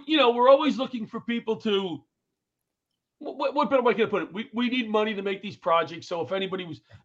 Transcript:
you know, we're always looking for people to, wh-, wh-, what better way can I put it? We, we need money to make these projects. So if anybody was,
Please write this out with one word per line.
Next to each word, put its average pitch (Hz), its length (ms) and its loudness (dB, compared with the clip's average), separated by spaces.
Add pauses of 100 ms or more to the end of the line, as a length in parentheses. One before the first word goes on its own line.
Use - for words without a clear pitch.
you 311 100 2
know, 254 140 6
we're 240 180 4
always 277 300 6
looking 254 280 -6
for 226 120 -10
people 233 380 -4
to, 196 440 -2 (1200)
wh-, 294 140 -12
wh-, 269 180 -2
what 285 160 0
better 262 140 2
way 233 120 4
can 214 120 0
I - 40 -4
put 185 120 -2
it? 160 100 -10
We, 214 220 -10
we 240 140 0
need 240 200 -2
money 214 260 0
to 196 80 -8
make 196 200 -6
these 202 140 -12
projects. 165 500 0
So 175 140 -6
if 165 100 -8
anybody 185 340 -6
was, 156 180 -14 (220)